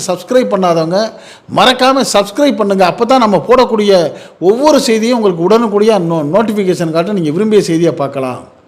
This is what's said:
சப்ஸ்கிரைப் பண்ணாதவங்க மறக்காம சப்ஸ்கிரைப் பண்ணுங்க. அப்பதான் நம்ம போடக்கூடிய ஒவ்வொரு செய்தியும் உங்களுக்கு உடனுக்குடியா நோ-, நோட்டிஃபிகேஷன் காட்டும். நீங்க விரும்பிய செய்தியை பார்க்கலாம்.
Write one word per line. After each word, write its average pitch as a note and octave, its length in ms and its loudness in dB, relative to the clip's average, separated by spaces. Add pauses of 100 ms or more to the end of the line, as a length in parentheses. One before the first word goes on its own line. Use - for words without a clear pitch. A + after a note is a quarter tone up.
சப்ஸ்கிரைப் G3 460 -2
பண்ணாதவங்க F3+ 580 0 (440)
மறக்காம B3 480 2 (100)
சப்ஸ்கிரைப் C#4+ 420 0
பண்ணுங்க. G3 320 0
அப்பதான் A#3 300 0
நம்ம G3+ 300 2
போடக்கூடிய G#3 640 2 (280)
ஒவ்வொரு B3+ 400 2
செய்தியும் A3+ 420 0
உங்களுக்கு F3 280 0
உடனுக்குடியா A3 520 2
நோ-, E3 320 -2
நோட்டிஃபிகேஷன் F#3+ 580 -2
காட்டும். F#3 240 -2
நீங்க D#3+ 160 -2
விரும்பிய G#3 300 0
செய்தியை E3 300 0
பார்க்கலாம். C3+ 520 -6 (240)